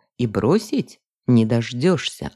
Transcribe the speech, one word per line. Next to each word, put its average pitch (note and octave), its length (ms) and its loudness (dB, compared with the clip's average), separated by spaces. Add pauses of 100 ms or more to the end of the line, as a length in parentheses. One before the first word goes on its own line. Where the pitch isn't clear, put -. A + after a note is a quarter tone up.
(180)
и B2 80 0
бросить C#3+ 760 -2 (280)
не A#2 180 4
дождешься, A#2+ 920 -2